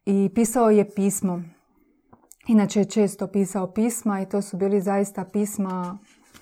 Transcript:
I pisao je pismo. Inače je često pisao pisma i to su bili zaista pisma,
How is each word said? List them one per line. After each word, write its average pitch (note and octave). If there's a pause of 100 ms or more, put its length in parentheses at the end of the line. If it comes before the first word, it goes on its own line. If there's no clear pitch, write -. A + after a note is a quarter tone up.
I G3
pisao A#3
je G#3
pismo. G3 (1040)
Inače G#3+
je G3
često G3+
pisao F#3+
pisma A3
i F#3+
to G3+
su G3
bili G3
zaista G3
pisma, F#3+ (440)